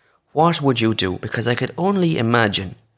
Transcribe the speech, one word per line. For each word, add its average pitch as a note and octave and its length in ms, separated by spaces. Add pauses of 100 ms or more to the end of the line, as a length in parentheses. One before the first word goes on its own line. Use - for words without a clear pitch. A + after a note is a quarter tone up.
(340)
what D#3+ 280
would B2+ 200
you A2+ 140
do? F#2 240
Because - 280
I A#2+ 80
could C3 220
only F3+ 400
imagine A2+ 580 (220)